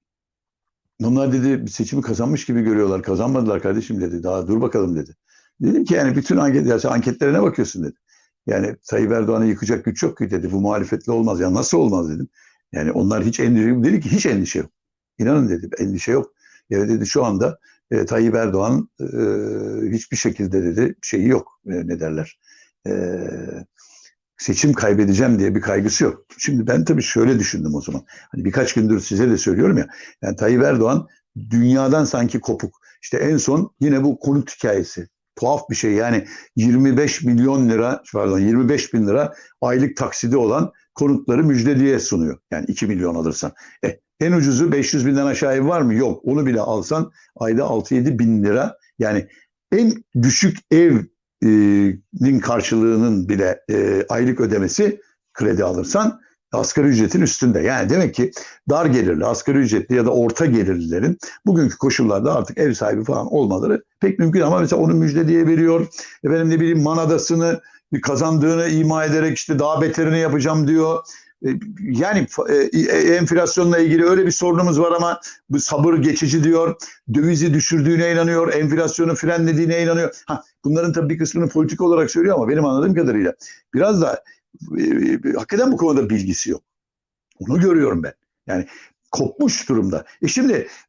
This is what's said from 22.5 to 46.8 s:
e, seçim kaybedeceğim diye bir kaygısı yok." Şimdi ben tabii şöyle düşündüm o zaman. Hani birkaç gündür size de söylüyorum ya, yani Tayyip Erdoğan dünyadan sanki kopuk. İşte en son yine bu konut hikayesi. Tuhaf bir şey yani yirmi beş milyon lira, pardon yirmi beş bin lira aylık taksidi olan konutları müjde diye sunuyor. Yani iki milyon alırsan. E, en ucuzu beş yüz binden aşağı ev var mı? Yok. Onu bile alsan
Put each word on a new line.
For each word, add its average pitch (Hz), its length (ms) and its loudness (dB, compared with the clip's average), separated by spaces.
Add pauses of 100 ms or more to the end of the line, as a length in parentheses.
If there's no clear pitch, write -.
e, 92 300 -4 (1200)
seçim 135 360 0
kaybedeceğim 104 640 2
diye 98 160 0
bir 104 60 -2
kaygısı 101 420 0
yok." - 220 -2 (120)
Şimdi 120 300 -2
ben 147 180 0
tabii 151 160 0
şöyle 117 380 2
düşündüm 78 360 -4
o 71 60 -6
zaman. 69 200 -10 (300)
Hani - 140 -8
birkaç 120 280 -2
gündür 110 260 2
size 107 300 0
de 104 80 2
söylüyorum 113 400 2
ya, 143 100 -2 (340)
yani - 140 -6
Tayyip 120 280 2
Erdoğan 135 440 0 (420)
dünyadan 131 560 2
sanki 120 340 -2
kopuk. 110 360 -6 (260)
İşte - 160 -6
en 147 200 0
son 147 420 0
yine 135 240 2
bu 143 160 0
konut 139 360 -2
hikayesi. 95 520 -4 (280)
Tuhaf 139 340 -2
bir 107 60 -4
şey 110 160 0
yani 110 340 0 (300)
yirmi 123 420 4
beş 147 260 0
milyon 123 460 2
lira, 113 340 0 (100)
pardon 98 260 0
yirmi 117 300 2
beş - 240 -2
bin 110 140 0
lira 123 260 0 (280)
aylık 127 360 0
taksidi 123 400 -2
olan 131 340 0 (240)
konutları 139 480 0
müjde 135 360 2
diye 135 200 2
sunuyor. 80 380 -4 (140)
Yani 82 160 -6
iki 104 200 -4
milyon 90 280 -2
alırsan. 80 360 -4 (340)
E, - 140 -8 (200)
en 165 120 0
ucuzu 147 400 2
beş 143 220 0
yüz 135 140 0
binden 139 180 0
aşağı 135 300 0
ev 135 120 0
var 170 140 0
mı? 120 120 2
Yok. 120 300 0
Onu 139 220 0
bile 120 140 0
alsan 110 520 -2 (240)